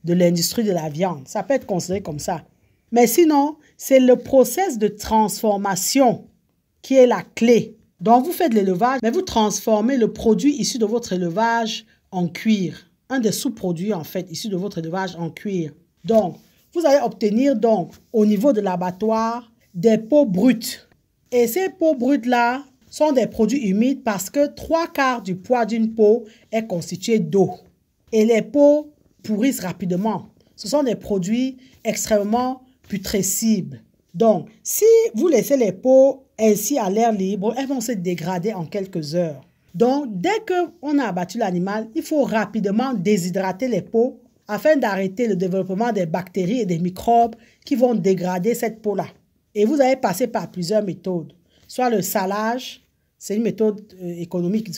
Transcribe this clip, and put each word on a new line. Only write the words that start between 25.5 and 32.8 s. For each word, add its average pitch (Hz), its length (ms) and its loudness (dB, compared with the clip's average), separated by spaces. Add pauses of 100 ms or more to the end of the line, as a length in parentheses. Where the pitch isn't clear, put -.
d'une 220 280 -2
peau 226 300 4 (260)
est 220 160 -4
constitué 185 520 -4
d'eau. 180 320 2 (640)
Et 220 120 4
les 226 160 4
peaux 294 540 4 (280)
pourrissent 214 380 -2
rapidement. 180 680 -4 (280)
Ce - 120 -12
sont 294 140 0
des 240 120 0
produits 220 640 -2 (260)
extrêmement 220 800 -2 (260)